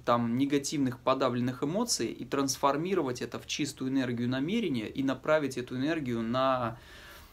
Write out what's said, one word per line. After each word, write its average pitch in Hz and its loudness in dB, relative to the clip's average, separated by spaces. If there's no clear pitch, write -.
там, 120 4
негативных 139 2
подавленных 127 2
эмоций, 175 0
и - -8
трансформировать 139 0
это 120 -6
в - -12
чистую 131 -4
энергию 123 0
намерения 135 0
и - -4
направить 135 2
эту 123 -6
энергию 135 0
на 123 0